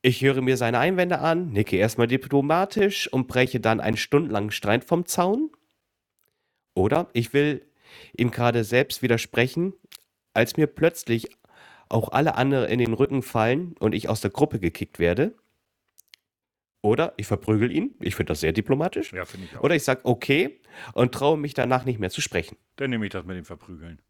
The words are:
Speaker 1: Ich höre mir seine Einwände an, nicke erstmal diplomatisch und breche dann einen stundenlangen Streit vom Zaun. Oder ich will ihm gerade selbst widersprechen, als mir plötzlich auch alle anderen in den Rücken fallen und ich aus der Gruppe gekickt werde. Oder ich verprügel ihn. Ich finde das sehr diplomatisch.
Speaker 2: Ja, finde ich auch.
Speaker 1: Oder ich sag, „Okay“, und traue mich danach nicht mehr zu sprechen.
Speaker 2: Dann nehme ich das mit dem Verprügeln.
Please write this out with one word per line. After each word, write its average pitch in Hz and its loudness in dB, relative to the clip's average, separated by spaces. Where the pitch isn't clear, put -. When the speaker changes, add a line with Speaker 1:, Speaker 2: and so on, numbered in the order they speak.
Speaker 1:
Ich 127 2
höre 135 2
mir 131 2
seine 117 0
Einwände 175 0
an, 165 -2
nicke 110 0
erstmal 117 2
diplomatisch 165 0
und 127 0
breche 127 0
dann 110 2
einen 113 -2
stundenlangen 110 0
Streit 107 0
vom 175 0
Zaun. 220 -2
Oder 123 2
ich 117 -2
will 143 0
ihm 120 2
gerade 120 2
selbst 123 0
widersprechen, 127 0
als 113 2
mir 151 4
plötzlich 147 -2
auch - -2
alle 151 2
anderen 131 0
in 123 0
den 113 2
Rücken 135 0
fallen 135 -2
und 110 0
ich 107 -4
aus 110 -2
der 101 -2
Gruppe 143 0
gekickt - -6
werde. 95 0
Oder 123 2
ich 107 -8
verprügel 107 0
ihn. 208 -2
Ich - -6
finde - -4
das - -4
sehr 156 0
diplomatisch. 147 -2
Speaker 2:
Ja, 92 -8
finde 95 -16
ich - -16
auch. 113 2
Speaker 1:
Oder 143 4
ich 143 0
sag, - 0
„Okay“, 139 0
und 123 2
traue 151 2
mich 147 -6
danach 127 0
nicht 117 -2
mehr 92 -2
zu - -6
sprechen. - -4
Speaker 2:
Dann 135 -4
nehme 113 -2
ich 95 -8
das 92 -8
mit 92 -10
dem 87 -12
Verprügeln. 82 -18